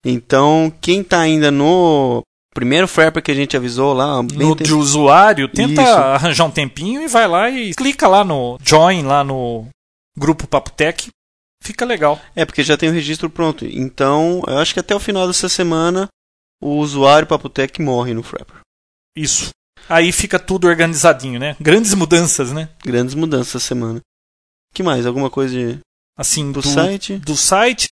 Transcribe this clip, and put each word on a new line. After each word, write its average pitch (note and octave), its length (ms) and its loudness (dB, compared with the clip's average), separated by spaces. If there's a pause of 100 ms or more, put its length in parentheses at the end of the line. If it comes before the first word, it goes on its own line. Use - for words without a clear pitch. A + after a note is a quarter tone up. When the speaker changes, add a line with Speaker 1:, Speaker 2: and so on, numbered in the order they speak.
Speaker 1:
Então, C#3+ 720 2
quem F#3 240 0
tá F#3 160 0
ainda D#3 320 2
no C#3+ 680 2 (320)
primeiro C#3 340 0
Frapper D#3+ 360 2
que - 80 -4
a C#3 40 0
gente C#3 220 -2
avisou B2+ 360 -2
lá, C3+ 300 0
bem C#3 140 -6 (100)
Speaker 2:
No D#3 80 4
Speaker 1:
tempo D#3 120 -6
Speaker 2:
de D#3 60 2
usuário, D3+ 760 6
tenta D#3 320 0
Speaker 1:
Isso. B3+ 100 6
Speaker 2:
arranjar C#3+ 540 2
um D3 60 -4
tempinho E3+ 500 -6
e E4 60 -8
vai A#3 200 2
lá F#3 220 0
e A#3 240 -8
clica C4+ 340 -2
lá G3 160 6
no C3 400 -4
join, E3 400 4
lá C#3 200 0
no A#2+ 440 -6 (500)
grupo D3+ 300 0
Papo - 240 -2
Tech, - 380 -8 (540)
fica A#3+ 220 -8
legal. D3+ 340 -2 (160)
Speaker 1:
É, D#3+ 100 0
porque - 180 -4
já D3 140 2
tem D#3+ 120 0
o E3 40 0
registro D#3 360 -4
pronto. D#3 360 -4
Então, D3+ 840 -2
eu C3+ 100 -2
acho E3 160 -2
que F#3 60 -4
até G3+ 160 -4
o G3+ 40 -4
final G3 280 -2
dessa F3+ 200 -4
semana, F3 600 -2 (540)
o D3 160 -4
usuário C#3+ 500 4
Papo D3 220 -4
Tech C3+ 320 -6
morre B2 320 -2
no A2+ 100 -6
Frapper. - 340 -16 (580)
Speaker 2:
Isso. - 340 -4 (400)
Aí E3+ 220 4
fica F#3+ 280 -2
tudo F3+ 280 0
organizadinho, D#3 720 2
né? C#3+ 200 -6
Grandes G3 340 2
mudanças, E3 580 0
né? D#3 180 -8 (140)
Speaker 1:
Grandes B2 320 -2
mudanças D3+ 400 -2
essa B2 40 -6
semana. A#2+ 400 -6 (760)
Que F#3+ 100 -6
mais? C3 220 0
Alguma C3 240 -2
coisa C3+ 240 -2
de B2 260 -6 (380)
Speaker 2:
Assim, C#3 340 -4
Speaker 1:
do C3+ 100 -6
Speaker 2:
do C#3+ 60 -4
Speaker 1:
site? F#3+ 500 -2
Speaker 2:
do D3 180 -6
site? A3 600 0